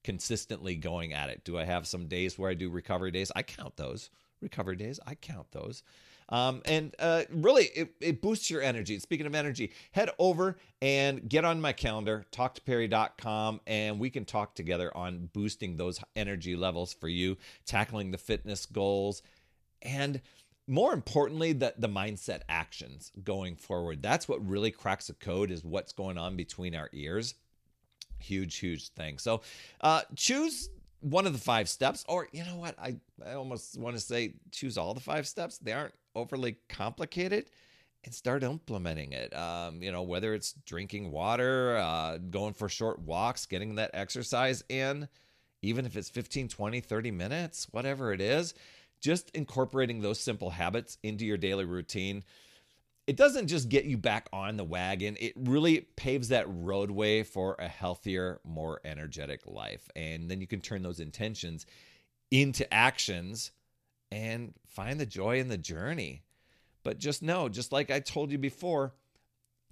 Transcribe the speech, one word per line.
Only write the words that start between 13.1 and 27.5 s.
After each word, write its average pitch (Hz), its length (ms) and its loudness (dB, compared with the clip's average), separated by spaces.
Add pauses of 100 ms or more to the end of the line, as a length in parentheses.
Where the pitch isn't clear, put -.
com, 107 480 0
and 107 320 0
we 123 120 0
can 123 160 -6
talk 104 280 -2
together 87 420 0
on 87 360 -4
boosting 101 460 -2
those 87 240 -2 (160)
energy 90 400 -2
levels 90 360 0
for - 140 -8
you, 90 300 2 (280)
tackling 107 460 0
the 95 60 -4
fitness 104 480 -4
goals, 101 580 0 (580)
and 139 380 -2 (480)
more 165 240 6
importantly, 160 600 2
the, 127 240 2
the 113 100 2
mindset 101 640 -2
actions 73 640 -6 (100)
going 95 320 -2
forward. 85 460 -2
That's 120 260 2
what 107 180 0
really 101 260 2
cracks - 360 -2
the 87 60 -10
code, 98 360 0
is 82 140 -6
what's 87 300 -4
going 95 240 -4
on 90 180 -4
between 90 400 -4
our 78 160 -6
ears. 87 440 -4 (840)